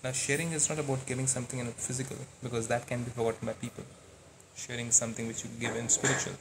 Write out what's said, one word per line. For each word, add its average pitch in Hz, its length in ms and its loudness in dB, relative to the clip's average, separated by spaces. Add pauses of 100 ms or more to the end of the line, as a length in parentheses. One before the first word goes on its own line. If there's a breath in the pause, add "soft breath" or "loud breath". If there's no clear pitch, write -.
Now, 127 80 -2
sharing 160 400 2
is 151 160 4
not 156 100 0
about 135 280 2
giving 127 200 0
something 127 320 0
in 123 80 -2
a 117 60 -4
physical, 139 440 -4 (240)
because 117 280 -2
that 120 180 2
can 120 160 -2
be 120 80 -4
forgotten 117 380 0
by 110 60 -2
people. - 300 -8 (680)
Sharing 120 320 -6
is 117 80 2
something 113 320 4
which 113 160 -4
you 120 160 -8
give 117 160 0
in 117 140 -2
spiritual - 520 4